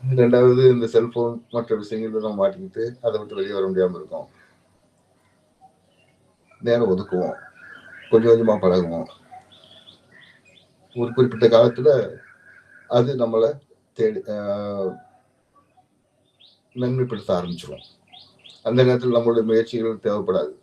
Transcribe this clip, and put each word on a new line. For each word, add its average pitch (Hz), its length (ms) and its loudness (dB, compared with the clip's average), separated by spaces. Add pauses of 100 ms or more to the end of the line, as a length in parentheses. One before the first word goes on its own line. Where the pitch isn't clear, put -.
(100)
ரெண்டாவது 123 600 6
இந்த 117 160 0
செல்போன் 117 640 -2
மற்ற 117 260 -4
விஷயங்கள்ல 110 440 -8
நம்ம 104 260 -2
மாட்டிக்கிட்டு 98 540 -8
அதை 107 180 -2
விட்டு 104 160 -14
வெளியே 98 180 -6
வர 95 160 -4
முடியாம 92 260 0
இருக்கோம். 78 340 -14 (2250)
நேரம் 117 380 0
ஒதுக்குவோம், 90 520 -6 (600)
கொஞ்சம் 113 220 4
கொஞ்சமா 113 200 4
பழகுவோம். 90 540 0 (1900)
ஒரு 120 180 -4
குறிப்பிட்ட 117 340 2
காலத்துல 120 680 4 (720)
அது 123 280 2
நம்மளை 113 440 0 (340)
தேடி, 110 260 -2
ஆஹ், 101 760 -6 (1800)
நன்மைப்படுத்த 123 600 -4
ஆரம்பிச்சிரும். 87 500 -8 (800)
அந்த 123 200 2
நேரத்துல 123 340 2
நம்மளுடைய 117 260 2
முயற்சிகள் 113 540 -2
தேவைப்படாது. 95 520 -4 (140)